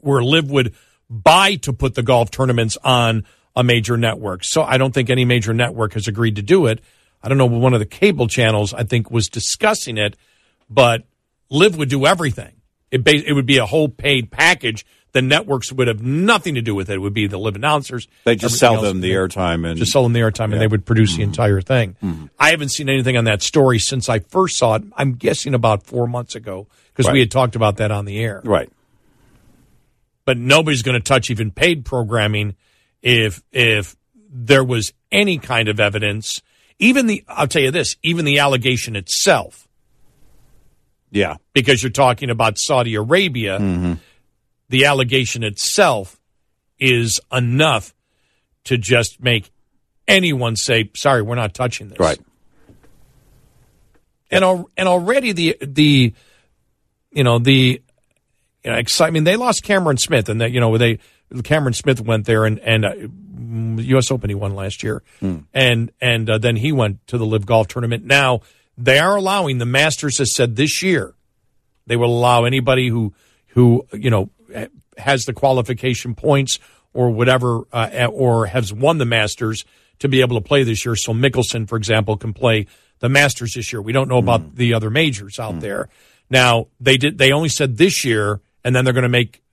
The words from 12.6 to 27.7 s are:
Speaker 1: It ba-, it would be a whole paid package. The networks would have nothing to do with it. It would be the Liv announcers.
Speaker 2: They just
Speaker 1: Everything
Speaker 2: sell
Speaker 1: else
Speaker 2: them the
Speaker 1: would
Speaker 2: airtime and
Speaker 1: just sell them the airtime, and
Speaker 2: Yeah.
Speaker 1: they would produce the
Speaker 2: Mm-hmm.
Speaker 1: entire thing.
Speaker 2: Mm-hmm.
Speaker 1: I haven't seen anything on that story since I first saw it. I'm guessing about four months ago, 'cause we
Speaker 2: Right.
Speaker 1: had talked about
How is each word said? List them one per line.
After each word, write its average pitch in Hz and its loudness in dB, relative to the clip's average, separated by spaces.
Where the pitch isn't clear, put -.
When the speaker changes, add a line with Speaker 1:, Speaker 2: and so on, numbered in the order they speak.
Speaker 1:
It 131 0
ba-, 147 4
it 151 0
would 139 0
be 139 4
a 117 2
whole 147 0
paid 135 -4
package. 131 0
The 131 2
networks 139 -2
would 127 0
have 110 -4
nothing 175 0
to 120 -4
do 110 -4
with 98 -6
it. - -4
It 95 -4
would 101 -4
be 107 0
the 98 -6
Liv 107 -4
announcers. 127 -4
Speaker 2:
They 120 4
just 113 -2
Speaker 1:
Everything 123 -2
Speaker 2:
sell 120 6
Speaker 1:
else 107 0
Speaker 2:
them 95 -2
the 92 0
Speaker 1:
would 95 0
Speaker 2:
airtime 85 -2
and 82 -6
Speaker 1:
just 104 -2
sell 139 4
them 120 2
the 117 2
airtime, 113 0
and 107 -2
Speaker 2:
Yeah. 107 0
Speaker 1:
they 110 2
would 104 0
produce 110 4
the - -2
Speaker 2:
Mm-hmm. 104 -2
Speaker 1:
entire 101 0
thing. 107 -2
Speaker 2:
Mm-hmm. 82 -6
Speaker 1:
I 151 4
haven't 147 -2
seen 139 -6
anything 131 0
on 117 0
that 107 0
story 131 2
since 127 -4
I 117 0
first - -2
saw 113 2
it. 107 -4
I'm 135 -2
guessing - -2
about 113 2
four 120 -4
months 120 -8
ago, 104 -14
'cause 123 2
we - 2
Speaker 2:
Right. 139 4
Speaker 1:
had 117 2
talked 127 0
about 107 0